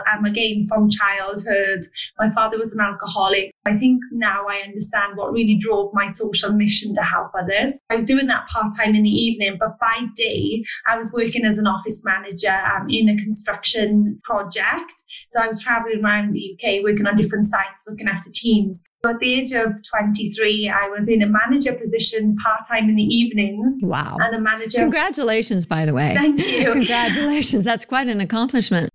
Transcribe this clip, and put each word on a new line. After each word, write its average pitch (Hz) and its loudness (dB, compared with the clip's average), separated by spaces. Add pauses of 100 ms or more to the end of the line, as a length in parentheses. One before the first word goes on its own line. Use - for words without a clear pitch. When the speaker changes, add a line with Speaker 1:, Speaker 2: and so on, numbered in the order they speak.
(120)
Speaker 1:
um, 208 0
again, 214 0
from 214 4
childhood. 196 -2 (380)
My 214 2
father 220 0
was 226 -2
an 214 -4
alcoholic. 196 0 (140)
I 208 2
think 247 4
now 202 -2
I 202 -4 (100)
understand 202 -4
what 202 -6
really 220 2
drove 202 0
my 202 0
social 208 -2
mission - 0
to - 0
help - -2
others. 196 -2 (100)
I 226 0
was 226 0
doing 269 2
that - -2
part-time 214 0
in 214 6
the 208 4
evening, 208 0
but 220 -4
by 233 0
day, 220 -2 (220)
I 226 0
was 226 -6
working 233 -2
as 214 2
an 214 2
office - -2
manager, 196 -2
um, 190 -2
in 220 4
a 208 4
construction 208 0
project. 220 -4 (360)
So 233 0
I 226 2
was 220 -6
traveling 226 0
around 208 2
the - -2
U 190 -10
K, 202 0
working 208 2
on 202 2
different 208 2
sites, - -2
looking 214 -6
after - -6
teams. 208 2 (200)
So 233 2
at 233 -4
the 254 0
age 262 -2
of 226 -2
twenty-three, 208 0
I 202 0
was 208 -2
in 220 4
a 208 4
manager 247 2
position 220 0
part-time 220 0
in 214 4
the 208 4
evenings. 226 0
Speaker 2:
Wow. 147 -2
Speaker 1:
And 226 0
a 220 -4
manager. 220 -2
Speaker 2:
Congratulations, 233 0
by 160 -2
the 151 2
way. 143 0
Speaker 1:
Thank 285 4
you. 330 0
Speaker 2:
Congratulations. 247 0
That's 233 0
quite 262 -2
an 214 0
accomplishment. 208 0